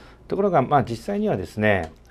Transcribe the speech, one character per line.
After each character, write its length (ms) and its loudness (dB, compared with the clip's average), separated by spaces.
と 80 -6
こ 60 -2
ろ 80 0
が、 120 4
ま 180 2
あ、 40 2
実 220 -8
際 160 -4
に 80 0
は 80 0
で 80 -6
す 100 -14
ね、 380 2